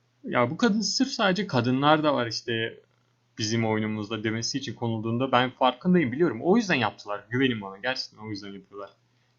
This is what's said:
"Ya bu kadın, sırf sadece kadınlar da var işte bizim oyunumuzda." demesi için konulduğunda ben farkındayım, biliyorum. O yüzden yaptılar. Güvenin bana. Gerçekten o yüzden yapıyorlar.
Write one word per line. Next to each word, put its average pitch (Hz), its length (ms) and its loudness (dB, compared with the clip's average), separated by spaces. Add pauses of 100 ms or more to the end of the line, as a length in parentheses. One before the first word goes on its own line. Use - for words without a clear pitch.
(240)
"Ya 127 280 0
bu 170 60 -8
kadın, 226 240 4
sırf 254 260 0
sadece 202 400 0
kadınlar 135 560 2
da 147 100 2
var 123 140 0
işte 113 560 -4 (540)
bizim 113 280 0
oyunumuzda." 107 580 -2
demesi 113 340 -4
için 127 160 -8
konulduğunda 117 580 -2
ben 127 180 4
farkındayım, 135 600 2
biliyorum. 131 300 0
O 175 160 4
yüzden 190 180 0
yaptılar. 104 540 -2
Güvenin 123 320 0
bana. 98 160 -12
Gerçekten 123 400 -6
o 107 120 -12
yüzden 101 240 -10
yapıyorlar. 98 360 -16 (500)